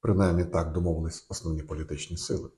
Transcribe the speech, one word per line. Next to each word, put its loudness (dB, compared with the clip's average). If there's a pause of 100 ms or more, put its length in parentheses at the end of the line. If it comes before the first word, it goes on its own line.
Принаймні 4
так 0
домовились -2
основні -4
політичні -6
сили. -4